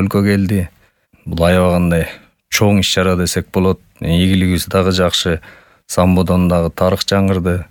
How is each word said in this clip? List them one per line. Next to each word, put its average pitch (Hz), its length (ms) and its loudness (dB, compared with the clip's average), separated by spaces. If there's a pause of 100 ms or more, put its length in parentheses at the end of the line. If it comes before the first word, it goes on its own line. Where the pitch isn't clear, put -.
өлкө 98 240 0
келди. 98 380 0 (640)
Бул 85 240 -2
аябагандай 87 580 2 (400)
чоң 101 320 2
иш-чара 92 400 0
десек 87 320 -4
болот. 95 300 0 (180)
Ийгилигибиз 92 720 0
дагы 95 240 0
жакшы. 87 460 -2 (480)
Самбодон 90 580 2
дагы 87 220 0
тарых 92 340 -2
жаңырды. 92 680 -2